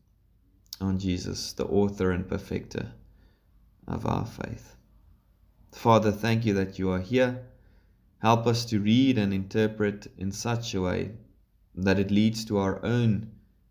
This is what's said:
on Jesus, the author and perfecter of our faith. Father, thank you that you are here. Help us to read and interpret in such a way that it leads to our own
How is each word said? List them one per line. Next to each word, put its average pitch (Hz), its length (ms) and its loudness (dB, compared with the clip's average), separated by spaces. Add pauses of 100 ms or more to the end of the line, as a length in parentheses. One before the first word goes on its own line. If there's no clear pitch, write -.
(800)
on 95 180 0
Jesus, 92 540 -4
the - 140 -4
author 101 440 2
and 90 180 -2
perfecter - 640 -8 (960)
of - 180 -8
our - 220 -2
faith. - 480 -12 (960)
Father, 107 400 4
thank 113 340 0
you 104 100 2
that 95 220 -2
you 92 140 -2
are 92 100 0
here. 123 460 0 (720)
Help 117 300 2
us 117 160 0
to 107 160 -2
read 120 360 4
and 101 160 2
interpret 104 760 -2 (100)
in 98 140 -4
such 117 420 -4
a 95 60 -2
way 92 320 -2 (640)
that 95 240 2
it 98 100 0
leads 110 360 2
to 104 120 0
our 95 260 -2
own 110 460 0 (400)